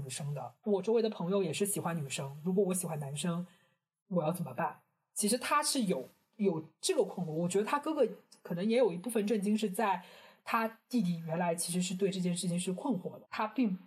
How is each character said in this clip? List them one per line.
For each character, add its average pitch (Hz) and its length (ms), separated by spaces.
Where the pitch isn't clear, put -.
女 139 60
生 147 240
的， 131 220
我 196 180
周 220 120
围 226 80
的 220 80
朋 175 200
友 196 120
也 160 100
是 202 140
喜 196 120
欢 170 180
女 143 120
生， 139 340
如 185 100
果 196 120
我 185 100
喜 185 120
欢 156 120
男 143 160
生， 175 320
我 175 140
要 156 100
怎 175 100
么 135 120
办？” - 260
其 208 140
实 226 80
他 294 260
是 285 200
有， 180 260
有 170 340
这 381 140
个 254 100
困 180 220
惑。 156 40
我 165 180
觉 190 100
得 214 60
他 285 140
哥 311 160
哥 277 140
可 - 120
能 175 140
也 226 100
有 220 140
一 170 40
部 180 140
分 208 160
震 214 140
惊 208 160
是 214 120
在 190 340
他 226 220
弟 240 140
弟 175 160
原 165 200
来 175 160
其 - 180
实 180 100
是 185 120
对 196 160
这 185 80
件 175 160
事 175 140
情 175 100
是 180 140
困 226 220
惑 - 240
的， - 120
他 220 160
并 226 300